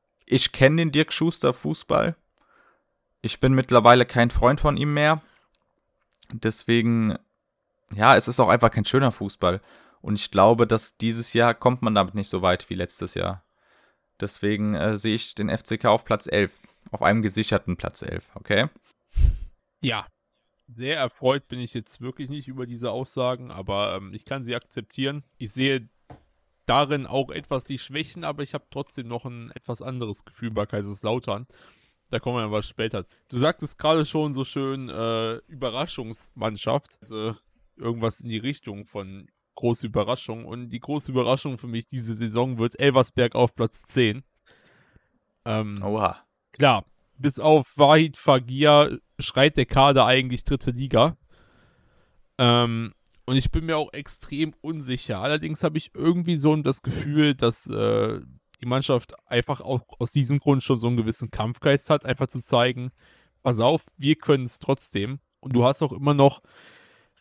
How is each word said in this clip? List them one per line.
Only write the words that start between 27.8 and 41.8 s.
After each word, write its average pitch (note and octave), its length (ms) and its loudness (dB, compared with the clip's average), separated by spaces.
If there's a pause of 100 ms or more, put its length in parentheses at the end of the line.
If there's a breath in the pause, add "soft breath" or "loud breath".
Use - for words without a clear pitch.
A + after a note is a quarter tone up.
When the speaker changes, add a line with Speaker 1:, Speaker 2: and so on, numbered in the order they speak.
Speaker 2:
aber D3 200 -8
ich - 100 -10
hab - 180 -12
trotzdem C3 360 -12
noch A#2 180 -10
ein A#2+ 260 -16
etwas - 300 -12
anderes A#2+ 420 -8
Gefühl - 280 -10
bei G#2 140 -2
Kaiserslautern. G#2 800 -6 (640 soft breath)
Da A2+ 80 -4
kommen B2 180 -4
wir A2+ 60 -2
aber G#2 200 -2
später A2+ 400 -6
zu. - 120 -18 (120)
Du B2 100 -8
sagtest D3+ 400 -2
gerade D#3 260 2
schon D3+ 300 -2
so C3 100 -4
schön, C3+ 460 -6
äh, A2+ 460 -4 (120)
Überraschungsmannschaft. A#2+ 1500 -8
Also A2 340 -8 (420)
irgendwas A#2 440 -4
in A#2+ 80 -12
die A2 100 -6
Richtung A2 460 -10
von F#2+ 420 -14 (260)
große A#2+ 320 -2
Überraschung. A2+ 600 -4
Und A#2 260 -14
die A#2 80 -10
große C#3+ 320 -6
Überraschung B2+ 480 -2
für - 80 -14
mich A#2 200 -8